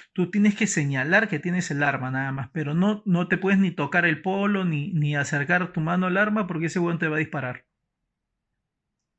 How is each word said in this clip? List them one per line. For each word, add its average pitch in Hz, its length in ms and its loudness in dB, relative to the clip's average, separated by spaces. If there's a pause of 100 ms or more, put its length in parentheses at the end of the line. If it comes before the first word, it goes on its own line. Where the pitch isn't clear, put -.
(120)
tú 175 180 -2
tienes 208 260 4
que 220 100 0
señalar 151 640 0
que 160 100 -2
tienes 175 320 -2
el 143 140 -2
arma 131 260 -2
nada 135 220 -4
más, 135 200 -8
pero 151 220 -4
no, 208 320 2
no 175 220 2
te 180 100 2
puedes 190 220 4
ni 190 100 4
tocar 170 340 0
el 160 160 2
polo, 196 440 0
ni, 151 280 -2
ni 147 220 2
acercar 156 580 0
tu 165 80 -4
mano 175 280 0
al 180 80 0
arma 214 320 0
porque 165 180 -4
ese 170 140 -2
huevón 170 180 0
te 165 100 -2
va 151 80 -2
a 156 40 0
disparar. 131 440 -6 (1500)